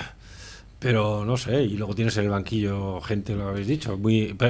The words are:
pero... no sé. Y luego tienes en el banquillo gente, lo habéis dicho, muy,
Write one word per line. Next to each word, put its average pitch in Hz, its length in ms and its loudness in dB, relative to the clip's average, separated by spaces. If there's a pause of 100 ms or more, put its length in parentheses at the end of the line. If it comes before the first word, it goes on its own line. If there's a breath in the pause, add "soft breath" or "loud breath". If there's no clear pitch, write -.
(800 loud breath)
pero... 107 460 2
no 123 120 0
sé. 127 260 2
Y 101 140 0
luego 101 180 -4
tienes 107 220 0
en 104 80 2
el 104 40 2
banquillo 98 720 -2
gente, 104 340 -2
lo 101 140 -4
habéis 98 180 -4
dicho, 113 300 -2
muy, 107 380 4 (140)